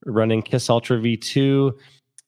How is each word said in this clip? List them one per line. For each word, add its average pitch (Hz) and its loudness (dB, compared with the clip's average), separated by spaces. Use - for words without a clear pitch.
running 110 0
Kiss - -4
Ultra 117 0
V 113 0
two. 139 0